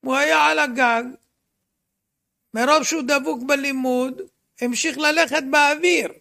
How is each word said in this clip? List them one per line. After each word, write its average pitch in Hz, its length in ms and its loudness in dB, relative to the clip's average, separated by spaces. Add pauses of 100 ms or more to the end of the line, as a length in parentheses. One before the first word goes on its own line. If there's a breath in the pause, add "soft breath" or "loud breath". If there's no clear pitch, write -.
הוא 262 160 -2
היה 302 300 2
על 311 120 2
הגג, 247 440 0 (1500)
מרוב 269 280 2
שהוא 311 240 -4
דבוק 277 360 -2
בלימוד, 262 800 -2 (400)
המשיך 247 380 -4
ללכת 302 520 0
באוויר. 302 720 2